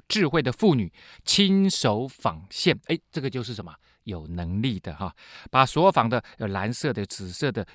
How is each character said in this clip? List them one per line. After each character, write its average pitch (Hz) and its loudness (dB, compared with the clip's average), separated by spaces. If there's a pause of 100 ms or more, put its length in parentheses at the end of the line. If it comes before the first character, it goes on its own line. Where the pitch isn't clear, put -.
智 196 2
慧 156 2
的 120 0
妇 196 4
女， 101 0 (320)
亲 196 4
手 117 0
纺 131 -4
线， - 0
哎， 165 -2 (120)
这 - -10
个 131 -4
就 123 -4
是 110 -10
什 95 -10
么？ 78 -18 (300)
有 82 -8
能 85 -4
力 117 0
的 80 -12
哈， 90 -10 (340)
把 131 6
所 175 4
纺 120 4
的 117 0 (140)
有 110 -4
蓝 98 -4
色 123 -4
的、 101 -6
有 98 -4
紫 92 -10
色 139 -4
的、 104 -6